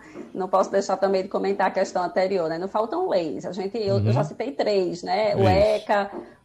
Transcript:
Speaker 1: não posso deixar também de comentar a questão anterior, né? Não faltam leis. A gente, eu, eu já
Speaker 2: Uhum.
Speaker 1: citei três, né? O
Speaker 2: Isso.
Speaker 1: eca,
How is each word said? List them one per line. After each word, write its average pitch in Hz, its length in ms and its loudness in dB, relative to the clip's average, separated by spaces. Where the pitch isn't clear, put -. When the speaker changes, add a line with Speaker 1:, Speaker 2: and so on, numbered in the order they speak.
Speaker 1:
não 185 160 -6
posso 196 200 2
deixar 196 280 0
também 190 260 2
de 196 60 -10
comentar 196 380 0
a 185 40 0
questão 185 320 0
anterior, 185 460 0
né? 165 100 -4
Não 165 80 -4
faltam 233 420 -2
leis. 165 360 -2
A 180 80 -6
gente, 196 240 -6
eu, 196 220 0
eu 107 120 2
já 117 80 2
Speaker 2:
Uhum. 156 80 0
Speaker 1:
citei 269 240 -6
três, 185 500 0
né? 196 340 0
O 190 40 0
Speaker 2:
Isso. 190 80 4
Speaker 1:
eca, 202 640 2